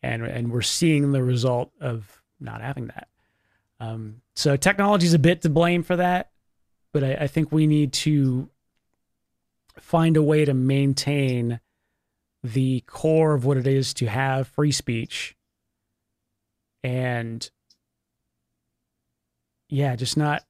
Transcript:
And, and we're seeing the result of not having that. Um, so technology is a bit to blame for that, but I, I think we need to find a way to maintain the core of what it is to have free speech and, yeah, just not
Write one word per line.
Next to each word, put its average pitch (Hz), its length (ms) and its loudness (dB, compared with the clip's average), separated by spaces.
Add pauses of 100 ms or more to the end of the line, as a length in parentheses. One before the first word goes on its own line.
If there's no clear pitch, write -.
And, 117 240 -6
and 120 260 -6
we're 120 80 -2
seeing 143 520 2
the 131 100 2
result 123 580 0
of 113 400 -8 (180)
not 110 220 -14
having 120 280 -10
that. - 200 -16 (720)
Um, 110 400 -10 (160)
so 139 200 2
technology 196 500 2
is 165 80 4
a 170 40 6
bit 170 240 4
to 170 60 0
blame 170 340 2
for 180 140 -2
that, 180 340 -2 (600)
but 147 100 0
I, 135 120 0
I 147 140 -4
think 156 220 0
we 156 160 4
need 151 280 2
to 135 560 0 (1300)
find 165 400 2
a 156 40 4
way 151 220 4
to 143 80 2
maintain 131 1080 0 (840)
the 131 420 0
core 160 460 2
of 131 140 0
what 139 100 2
it 127 100 0
is 135 280 0
to 123 120 -2
have 131 420 -2
free 151 240 0
speech - 600 -6 (1500)
and, 123 680 -4 (2250)
yeah, 139 280 -2
just 123 200 -4
not 151 340 -2